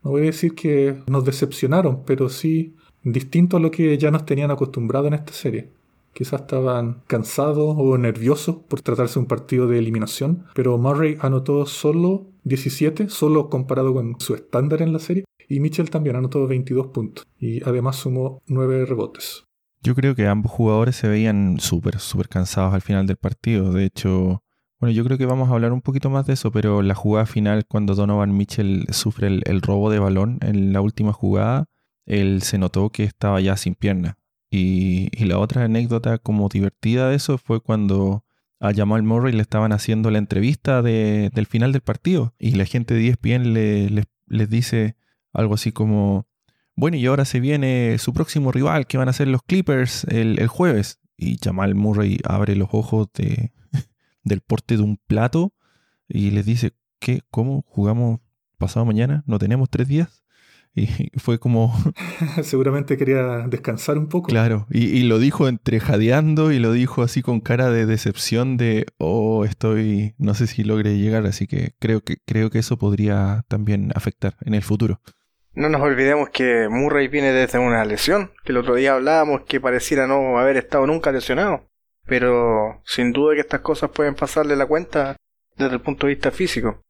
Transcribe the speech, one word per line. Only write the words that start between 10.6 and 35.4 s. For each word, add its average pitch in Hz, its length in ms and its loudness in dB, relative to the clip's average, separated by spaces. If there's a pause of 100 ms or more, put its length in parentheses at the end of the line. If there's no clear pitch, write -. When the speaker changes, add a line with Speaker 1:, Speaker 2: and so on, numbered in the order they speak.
Speaker 1:
Murray 147 420 0
anotó 139 460 0
solo 170 640 0 (180)
diecisiete, 139 640 0
solo 151 400 2
comparado 131 440 0
con 117 260 -2
su - 140 -4
estándar 147 480 -2
en 165 120 0
la 160 60 -2
serie, 180 260 -4 (240)
y 139 100 -2
Mitchell 156 300 -2
también 147 260 -2
anotó 131 320 0
veintidós 131 400 -2
puntos, - 400 -8 (100)
y 117 300 -6
además 123 300 -2
sumó 131 500 -4
nueve 131 380 0
rebotes. 110 580 -8 (400)
Speaker 2:
Yo 123 100 2
creo 131 220 2
que 110 100 2
ambos 104 260 2
jugadores 113 440 2
se - 120 -2
veían 104 520 2
súper, 87 400 -2
súper - 300 -4
cansados 95 440 0
al 95 80 0
final 98 240 0
del 95 120 0
partido. 98 560 0
De 95 100 2
hecho, 92 580 0 (380)
bueno, 117 160 0
yo 113 80 2
creo 131 140 0
que 127 100 0
vamos 127 220 0
a 127 40 2
hablar 117 200 2
un 127 80 -2
poquito 135 280 -2
más 135 160 0
de 135 80 0
eso, 117 180 -2
pero 104 300 2
la 98 140 2
jugada 107 300 2
final, 107 420 0
cuando 101 260 0
Donovan 101 420 2
Mitchell 101 540 0
sufre 107 380 -2
el, 95 180 2
el 95 160 0
robo 101 300 2
de 107 80 2
balón 98 420 0
en 98 320 2
la 98 80 2
última 107 320 0
jugada, 107 520 0 (420)
él 98 340 0
se - 160 -2
notó 95 320 0
que - 140 -4
estaba 101 380 0
ya 95 160 2
sin 90 180 -4
pierna. 95 420 -2 (340)
Y, 92 600 0
y 113 140 -2
la 92 120 2
otra 120 280 0